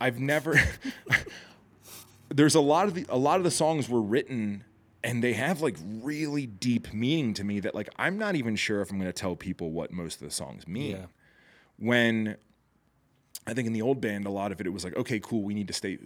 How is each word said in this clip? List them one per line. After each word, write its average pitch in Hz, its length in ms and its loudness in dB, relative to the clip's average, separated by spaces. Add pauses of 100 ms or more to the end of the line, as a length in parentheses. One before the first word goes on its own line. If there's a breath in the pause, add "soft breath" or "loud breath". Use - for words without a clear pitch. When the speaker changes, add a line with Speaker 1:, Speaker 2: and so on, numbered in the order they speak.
Speaker 1:
I've 123 180 2
never, 147 400 2 (880 loud breath)
<laughs> - 840 -20
there's 147 260 6
a 160 60 8
lot 156 260 6
of 196 60 -2
the, 165 160 -6
a 127 80 0
lot 143 200 4
of 185 60 2
the 170 80 2
songs 156 380 2
were 120 120 4
written 107 600 -2 (400)
and 120 200 0
they 120 100 2
have, 143 280 -2
like, 117 160 0 (240)
really 147 460 -2
deep 117 460 0
meaning 123 420 2
to 101 80 -4
me 101 180 -2
that, 95 120 -2
like, 107 140 -6 (100)
I'm 170 200 0
not 208 180 0
even 117 200 0
sure 104 260 0
if 95 100 -4
I'm 98 60 -4
gonna 92 160 -2
tell 90 220 -2
people 87 360 -6
what 80 200 -4
most 87 300 -8
of 73 60 -12
the - 60 -8
songs 65 340 -10
mean. 117 240 -4
Speaker 2:
Yeah. 92 140 -8 (720 soft breath)
Speaker 1:
When 113 580 4 (1120)
I 117 80 -6
think 117 140 0
in 113 60 0
the 110 100 0
old 127 180 2
band, 101 240 -2
a 101 40 -4
lot 98 220 -2
of 92 80 -6
it, 98 80 -4
it 87 40 0
was 90 120 -6
like, 90 140 -6
"Okay, 120 240 -2
cool, 110 220 -2
we 104 100 -4
need 104 140 -2
to - 60 -8
stay - 320 -6